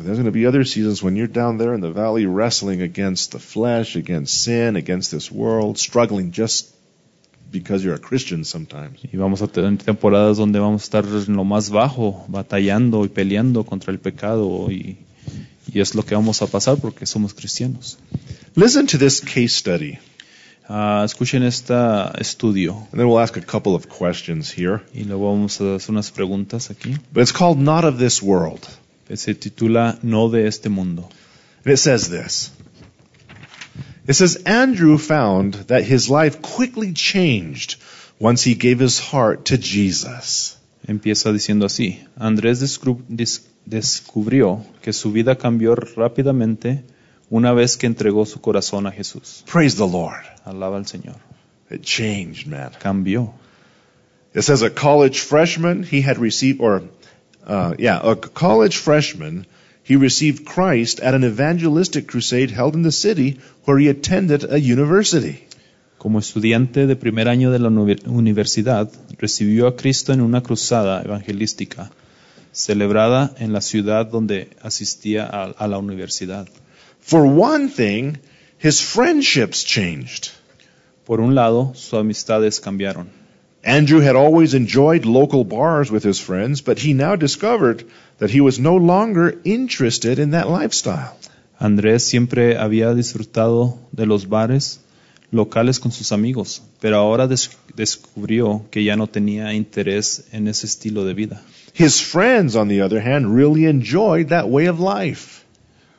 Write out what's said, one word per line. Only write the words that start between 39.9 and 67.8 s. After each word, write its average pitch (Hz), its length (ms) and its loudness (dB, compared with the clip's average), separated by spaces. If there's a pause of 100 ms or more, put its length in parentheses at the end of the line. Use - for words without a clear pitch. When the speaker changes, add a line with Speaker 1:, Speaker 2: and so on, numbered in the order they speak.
Speaker 2:
Empieza 107 460 -2
diciendo 104 340 0
así: 98 360 -4 (180)
"Andrés 110 400 0
descru-, 131 480 -4
des-, 113 400 -6 (180)
descubrió 110 1000 0 (160)
que 113 100 -6
su 104 220 -4
vida 117 240 2
cambió 117 380 2
rápidamente 123 1080 -2 (460)
una 120 240 4
vez 120 240 2
que 127 100 -2
entregó 107 380 0
su - 160 -12
corazón 101 460 -2
a 95 40 -8
Jesús." - 580 -16
Speaker 1:
Praise 143 280 2
the 101 100 0
Lord. 85 380 -6 (180)
Speaker 2:
Alaba 95 320 -8
al 101 100 -8
Señor. - 300 -16 (560)
Speaker 1:
It - 120 -14
changed, 101 640 -6
man. 69 240 -12 (100)
Speaker 2:
Cambió. 98 520 -2 (1000)
Speaker 1:
It - 60 2
says, 135 220 4
"A 110 60 2
college 143 520 4
freshman, 170 680 0
he 139 120 0
had 135 160 0
received," 131 420 0
or, 107 240 2 (640)
uh, 90 320 -2
yeah, 104 240 0
"A 107 140 2
college 202 580 2
freshman, 98 720 -2 (380)
he 135 100 4
received 139 480 2
Christ 139 560 0
at 131 140 0
an 135 100 2
evangelistic 156 840 0
crusade 123 440 -2
held 127 240 -2
in 170 80 0
the 160 80 2
city 147 480 -2 (260)
where 139 140 6
he 147 100 4
attended 147 540 0
a 139 140 -2
university." 143 880 0 (520)
Speaker 2:
Como 107 220 -2
estudiante 117 680 0
de 135 80 2
primer 113 340 -2
año 127 220 2
de 123 80 2
la 120 100 2
univer-, 104 380 2